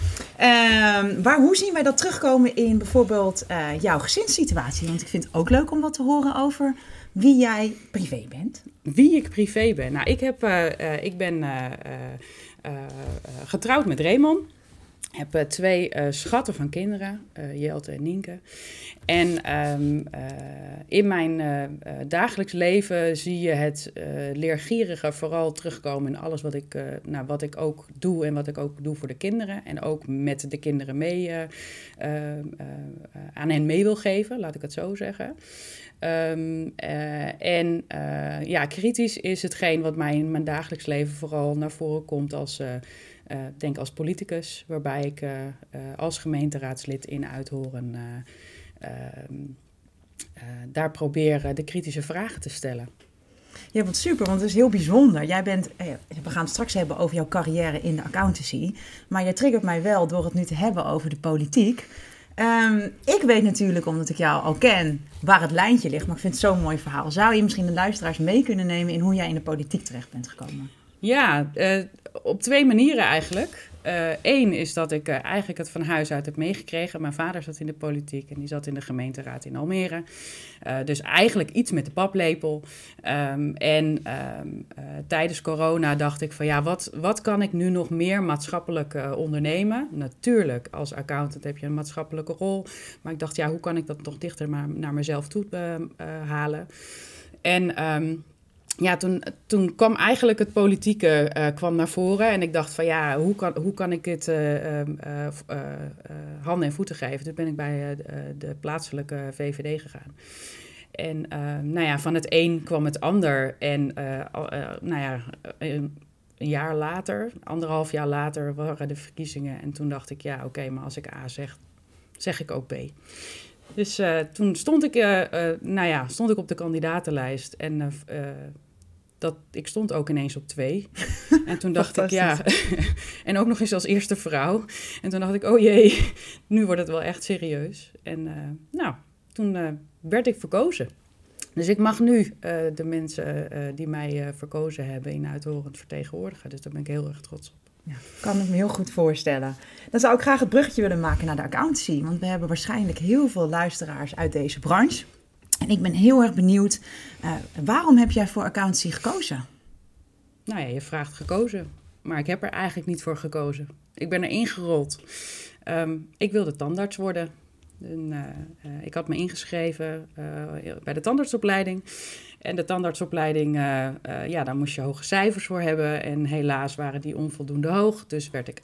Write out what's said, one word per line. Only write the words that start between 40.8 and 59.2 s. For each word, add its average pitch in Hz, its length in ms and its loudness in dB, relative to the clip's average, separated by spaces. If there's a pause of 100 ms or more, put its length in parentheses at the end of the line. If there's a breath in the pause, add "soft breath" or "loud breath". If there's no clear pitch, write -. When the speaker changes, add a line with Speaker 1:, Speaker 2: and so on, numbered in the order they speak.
Speaker 2:
leven 147 280 -2
vooral 147 420 -2
naar 151 140 -2
voren 156 340 -4
komt 143 280 -4
als, 143 260 -8
eh, 127 160 -6 (520 loud breath)
eh, 139 120 -8 (180)
denk 147 220 -6
als 143 120 -8
politicus, 170 800 -8
waarbij 143 340 -4
ik, 143 180 -6
eh, 135 260 -8
eh, 139 60 -12 (440)
als 160 220 -4
gemeenteraadslid 139 840 -4
in 139 220 -8
Uithoren, 131 680 -8
eh, - 920 -16
ehm, - 460 -12 (1000)
eh, - 80 -20 (260)
daar 151 220 0
probeer, 151 540 2
eh, 139 100 -2
de 151 100 -4
kritische 156 380 -6
vragen 180 380 -6
te - 100 -10
stellen. 123 380 -8 (840 loud breath)
Speaker 1:
Ja, 214 140 2
wat 180 120 -2
super, 320 300 2
want 190 140 2
het 208 80 2
is 180 60 0
heel 240 140 8
bijzonder. 185 560 8
Jij 185 180 2
bent, 190 340 0
eh, 180 100 -8 (360)
we 156 80 -6
gaan 165 120 0
het 160 100 -4
straks - 220 -4
hebben 170 240 0
over 170 180 2
jouw 160 120 0
carrière 160 520 0
in 160 160 0
de 156 60 -4
accountancy, 180 720 0 (340 loud breath)
maar 190 160 0